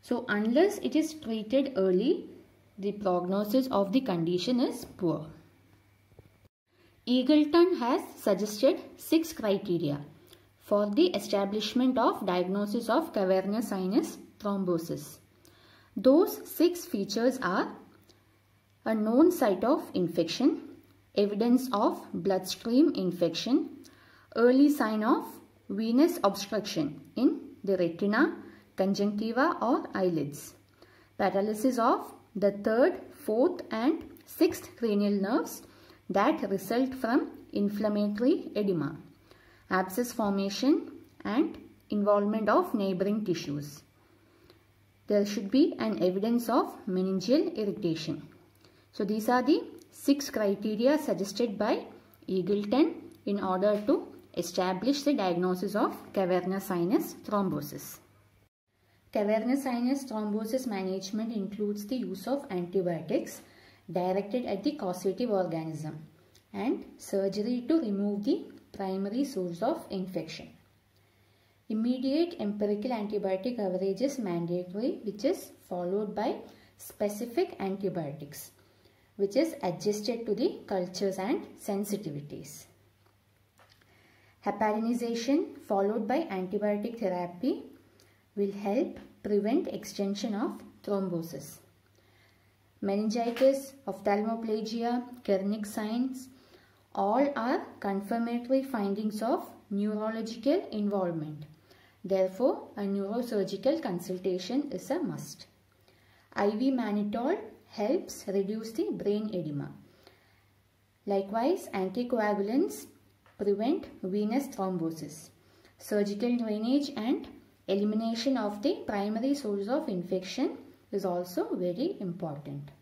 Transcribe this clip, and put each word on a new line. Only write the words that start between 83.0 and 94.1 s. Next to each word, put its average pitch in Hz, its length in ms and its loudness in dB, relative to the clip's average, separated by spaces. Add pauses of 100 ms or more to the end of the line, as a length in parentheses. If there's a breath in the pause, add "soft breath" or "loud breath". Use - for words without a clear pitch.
Heparinization 233 1120 0 (100)
followed 202 400 0
by 262 120 2 (120)
antibiotic 208 680 -2
therapy 185 640 -4 (720 soft breath)
will 202 160 0
help 202 460 -2 (260)
prevent 208 440 2
extension 202 680 -4
of 247 260 -4 (220)
thrombosis. 175 760 -4 (1200 soft breath)
Meningitis, 233 920 2 (140)
ophthalmoplegia, 226 1160 -2 (200)